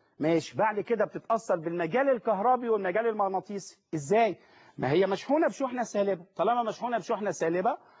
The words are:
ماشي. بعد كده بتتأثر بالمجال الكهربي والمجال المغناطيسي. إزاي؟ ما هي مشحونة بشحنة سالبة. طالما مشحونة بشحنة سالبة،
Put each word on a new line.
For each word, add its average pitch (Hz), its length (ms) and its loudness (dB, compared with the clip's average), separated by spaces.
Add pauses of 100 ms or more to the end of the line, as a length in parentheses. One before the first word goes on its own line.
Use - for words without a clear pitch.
(180)
ماشي. 160 380 0
بعد 208 240 0
كده 208 240 0
بتتأثر 202 520 -2
بالمجال 170 540 0
الكهربي 240 580 2
والمجال 214 380 0
المغناطيسي. 196 720 -4 (160)
إزاي؟ 185 420 2 (420)
ما 127 120 0
هي 180 160 4
مشحونة 262 400 0
بشحنة 247 360 -4
سالبة. 202 420 -2 (120)
طالما 233 260 2
مشحونة 226 360 -4
بشحنة 208 320 -4
سالبة، 180 480 0 (220)